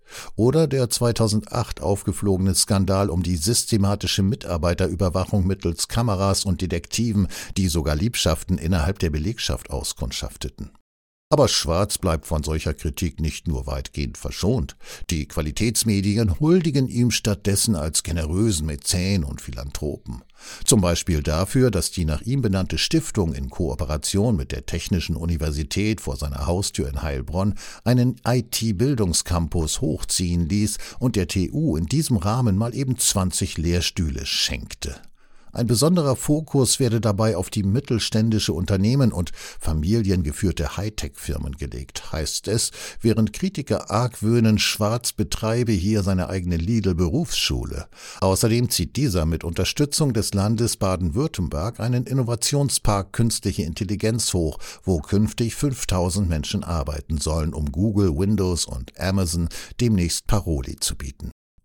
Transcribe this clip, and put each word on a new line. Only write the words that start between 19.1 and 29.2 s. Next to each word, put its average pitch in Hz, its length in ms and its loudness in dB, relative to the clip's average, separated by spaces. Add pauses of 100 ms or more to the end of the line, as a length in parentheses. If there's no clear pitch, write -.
und 67 160 -8
Philanthropen. - 840 -8 (420)
Zum 107 160 6
Beispiel 85 400 2
dafür, 92 480 2
dass 92 200 -2
die 87 140 -2
nach 76 160 0
ihm 131 220 -2
benannte 95 340 0
Stiftung 90 560 0
in 65 160 -6
Kooperation 78 880 -2
mit 67 160 -4
der - 140 -8
Technischen 85 500 -2
Universität 80 840 -2
vor 67 160 -6
seiner 71 280 -6
Haustür 87 400 -2
in 67 140 -6
Heilbronn 76 540 -2 (280)
einen 123 460 2
I-T-Bildungscampus 101 1500 0